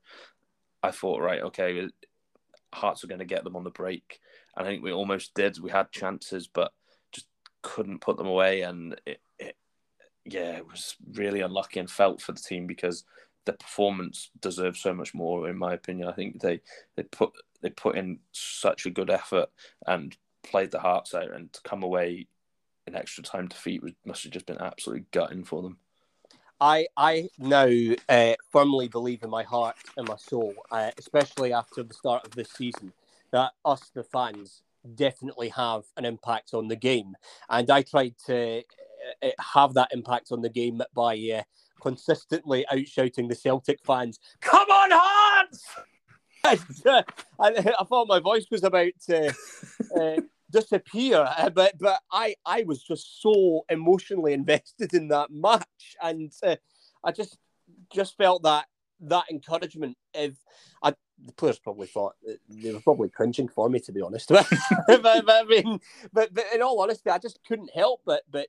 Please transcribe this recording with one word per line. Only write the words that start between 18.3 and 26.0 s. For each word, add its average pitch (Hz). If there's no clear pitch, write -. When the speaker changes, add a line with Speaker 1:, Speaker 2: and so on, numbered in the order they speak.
Speaker 1:
such -
a 92
good 92
effort 92
and 80
played 95
the 78
hearts -
out, 85
and 85
to -
come 98
away 90
in -
extra -
time 92
defeat -
was, 87
must -
have -
just -
been -
absolutely -
gutting 87
for 82
them. 92